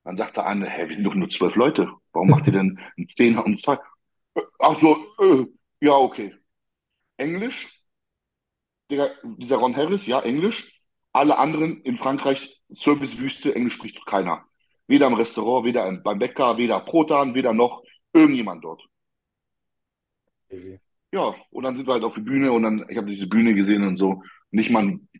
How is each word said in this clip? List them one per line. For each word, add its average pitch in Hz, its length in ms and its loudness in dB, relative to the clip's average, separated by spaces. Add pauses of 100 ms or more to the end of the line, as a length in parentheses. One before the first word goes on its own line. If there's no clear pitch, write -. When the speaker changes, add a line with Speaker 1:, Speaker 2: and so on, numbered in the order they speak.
Speaker 1:
Dann 92 140 -10
sagt 104 180 -6
der - 100 -4
eine, 98 220 -4
„Hä, 85 200 -8
wir 80 80 -12
sind 104 80 -4
doch 101 100 -2
nur 92 160 -2
zwölf - 260 -2
Leute. 120 340 2 (220)
Warum 85 160 0
macht 143 180 6
ihr 95 60 2
denn 95 260 0 (200)
einen 90 100 -8
Zehner 117 380 2
und 101 120 -2
zwei?“ 143 200 -2 (800)
„Ach 151 180 4
so, 156 200 6 (240)
äh, 151 260 4 (340)
ja, 143 120 4
okay.“ 120 420 0 (840)
Englisch, 180 540 -8 (1200)
Digga, 143 180 0 (140)
dieser 120 340 -4
Ron 120 200 0
Harris, 175 300 -2
ja, 123 140 0
Englisch. 151 640 -4 (300)
Alle 147 260 2
anderen 156 440 -2
in 123 160 -6
Frankreich, 135 680 -4
Servicewüste, 139 880 -4
Englisch 117 200 -2
spricht - 320 -18
keiner. 90 380 -4 (420)
Weder 139 200 4
im 120 80 2
Restaurant, 113 520 -2
weder 117 220 0
im, 92 140 -8
beim 104 160 -4
Bäcker, 120 380 -2
weder 113 240 0
Protan, 147 540 0
weder 123 180 0
noch 120 300 0 (300)
irgendjemand 120 520 4
dort. 82 180 -16 (1700)
Speaker 2:
Crazy. 95 300 -18 (340)
Speaker 1:
Ja, 139 220 -2 (160)
und 123 140 -12
dann 127 120 -4
sind 135 100 -10
wir 131 80 2
halt 113 100 -2
auf 113 100 -4
die 113 60 -10
Bühne 135 320 0
und 117 100 4
dann, 110 260 -2
ich - 80 -8
hab 104 100 -6
diese 98 220 -8
Bühne 113 260 4
gesehen 101 300 2
und 92 120 0
so. 95 260 0 (280)
Nicht 110 200 0
mal 110 140 2
ein 98 240 -4 (120)